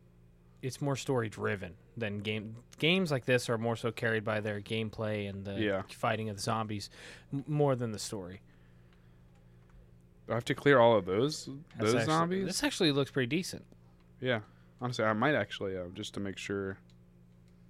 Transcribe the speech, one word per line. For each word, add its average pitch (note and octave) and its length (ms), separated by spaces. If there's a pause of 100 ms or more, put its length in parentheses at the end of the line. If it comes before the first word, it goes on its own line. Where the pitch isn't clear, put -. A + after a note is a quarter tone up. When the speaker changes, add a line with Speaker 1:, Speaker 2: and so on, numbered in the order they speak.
(600)
Speaker 1:
it's C3 200
more C#3 160
story-driven G#2+ 760 (200)
than G#2 240
game, G#2+ 380 (220)
games E3+ 320
like C3 140
this B2+ 240
are A#2 80
more A2+ 200
so A#2 140
carried A2 340
by G#2+ 160
their G#2 180
gameplay G#2+ 680
and G2 160
the G2 160
Speaker 2:
Yeah. G2 260
Speaker 1:
fighting A2 420
of G2+ 60
the G2 60
zombies A2 480 (420)
m-, C#3 160
more D3 280
than A#2+ 180
the G2 60
story. F#2 420 (1900)
Speaker 2:
Do A2+ 60
I - 20
have - 100
to C3+ 100
clear C#3 240
all A#2 180
of F#2 80
those, A#2 400 (320)
Speaker 1:
That's A2 140
Speaker 2:
those A#2+ 40
Speaker 1:
actually, C#3+ 180
Speaker 2:
zombies? F3+ 340
Speaker 1:
this F#3 160
actually F#3 280
looks C#3 200
pretty B2+ 160
decent. E3 360 (560)
Speaker 2:
Yeah. B2 200 (420)
Honestly, B2 240
I A2 80
might C3 220
actually, G2+ 420
uh, F2+ 60 (100)
just G#2 220
to G#2+ 40
make G2 200
sure G2 400 (920)